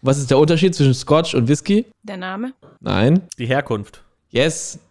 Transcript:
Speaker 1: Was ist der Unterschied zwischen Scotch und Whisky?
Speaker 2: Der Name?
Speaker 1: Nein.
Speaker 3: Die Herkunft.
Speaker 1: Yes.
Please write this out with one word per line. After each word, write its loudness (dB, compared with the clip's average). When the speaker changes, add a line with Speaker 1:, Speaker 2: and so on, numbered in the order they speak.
Speaker 1:
Was 2
ist -4
der 4
Unterschied 4
zwischen 4
Scotch 0
und 0
Whisky? 0
Speaker 2:
Der -12
Name? -10
Speaker 1:
Nein. 2
Speaker 3:
Die -6
Herkunft. -4
Speaker 1:
Yes. -2